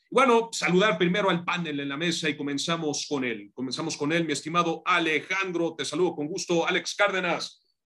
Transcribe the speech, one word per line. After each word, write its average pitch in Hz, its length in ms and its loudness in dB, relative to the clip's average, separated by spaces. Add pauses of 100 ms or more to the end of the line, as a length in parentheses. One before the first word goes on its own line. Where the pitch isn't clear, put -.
(120)
Bueno, 233 400 4
saludar 180 480 2
primero 190 320 2
al 175 120 0
panel 170 360 -2
en 139 100 -4
la 139 80 -6
mesa 165 320 -2
y 147 80 -2
comenzamos 147 720 -2
con 139 140 -2
él. 104 280 -4
Comenzamos 131 460 -6
con 147 140 -2
él, 170 160 2
mi 147 60 -2
estimado 165 520 -2
Alejandro. 170 880 0
Te 139 100 -6
saludo 180 300 0
con 147 120 -4
gusto, 170 400 0
Alex 180 280 0
Cárdenas. 180 680 0 (220)